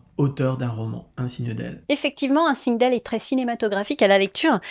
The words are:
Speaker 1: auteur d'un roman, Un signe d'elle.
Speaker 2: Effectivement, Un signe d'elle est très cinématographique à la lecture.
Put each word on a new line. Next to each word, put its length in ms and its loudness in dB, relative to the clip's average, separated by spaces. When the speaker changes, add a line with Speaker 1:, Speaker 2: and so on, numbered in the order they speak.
Speaker 1:
auteur 400 0
d'un 100 -2
roman, 480 -6
Un 120 -4
signe 260 -8
d'elle. 340 -10
Speaker 2:
Effectivement, 580 0
Un 80 2
signe 220 -2
d'elle 160 2
est 140 -2
très 120 -4
cinématographique 840 -2
à 60 6
la 100 8
lecture. 420 2